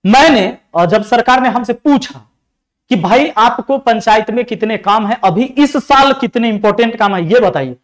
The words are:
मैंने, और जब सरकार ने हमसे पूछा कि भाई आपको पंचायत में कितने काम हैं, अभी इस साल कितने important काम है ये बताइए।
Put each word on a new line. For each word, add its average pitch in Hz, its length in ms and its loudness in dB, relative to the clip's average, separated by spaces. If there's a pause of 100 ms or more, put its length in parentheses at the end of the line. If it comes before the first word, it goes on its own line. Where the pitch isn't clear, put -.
मैंने, 240 520 4 (160)
और 170 120 0
जब 208 180 0
सरकार 247 380 2
ने 254 80 0
हमसे 233 240 -4
पूछा 240 480 -2 (680)
कि 247 60 0
भाई 220 320 0 (100)
आपको 240 400 0
पंचायत 220 540 0
में 240 140 -4
कितने 220 320 -6
काम 208 300 -2
हैं, 233 160 -4
अभी 190 200 0
इस 277 340 -2
साल 277 360 2
कितने 233 360 -2
important 214 460 -2
काम 208 200 -2
है 170 180 -2
ये 247 60 4
बताइए। 156 440 -2